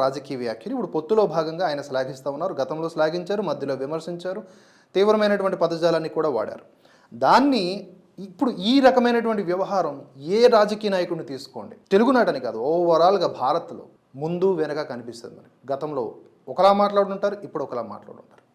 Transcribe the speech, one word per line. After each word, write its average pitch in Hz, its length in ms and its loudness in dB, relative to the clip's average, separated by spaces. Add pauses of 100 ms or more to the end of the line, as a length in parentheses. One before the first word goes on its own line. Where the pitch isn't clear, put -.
రాజకీయ 139 400 -4
వ్యాఖ్యలు. 120 320 -8
ఇప్పుడు 240 200 -6
పొత్తులో 208 300 2 (100)
భాగంగా 160 340 -2
ఆయన 143 200 -6
శ్లాఘిస్తా 135 480 -6
ఉన్నారు, 175 240 -6
గతంలో 160 340 -4
శ్లాఘించారు, 175 540 -2
మధ్యలో 135 340 -4
విమర్శించారు, 175 600 -8 (520)
తీవ్రమైనటువంటి 202 680 2
పదజాలాన్ని 160 540 0
కూడా 156 180 0
వాడారు. - 280 -6 (600)
దాన్ని 226 400 6 (600)
ఇప్పుడు 226 260 -4 (180)
ఈ 254 40 4 (120)
రకమైనటువంటి 233 640 4
వ్యవహారం 175 480 -2 (400)
ఏ - 20 4 (160)
రాజకీయ 214 400 4
నాయకుడిని 170 380 -2
తీసుకోండి, 113 440 -14 (180)
తెలుగునాటని 214 520 4
కాదు, 110 140 -6 (100)
ఓవరాల్గా 170 580 4 (120)
భారత్లో 139 440 -2 (380)
ముందు 175 260 -2 (120)
వెనక 151 220 -4 (100)
కనిపిస్తుంది 120 480 -14
మనకి. - 160 -20 (160)
గతంలో 139 320 -6 (480)
ఒకలా 185 200 6 (100)
మాట్లాడుంటారు, 202 560 0 (100)
ఇప్పుడు 151 180 -6
ఒకలా 120 180 -6 (100)
మాట్లాడుంటారు. - 500 -20 (120)